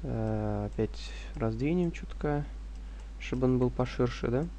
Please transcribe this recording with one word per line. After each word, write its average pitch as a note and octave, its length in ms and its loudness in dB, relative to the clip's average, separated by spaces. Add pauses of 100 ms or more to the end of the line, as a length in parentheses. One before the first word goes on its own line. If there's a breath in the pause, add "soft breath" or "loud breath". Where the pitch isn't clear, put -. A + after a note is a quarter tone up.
э, G#2+ 680 0
опять - 400 -2 (240)
раздвинем D3 560 2
чутка, D3 540 -2 (720 loud breath)
чтобы C3 260 0
он B2+ 140 6
был B2 100 6
поширше, B2 600 0
да? C3+ 160 2 (120)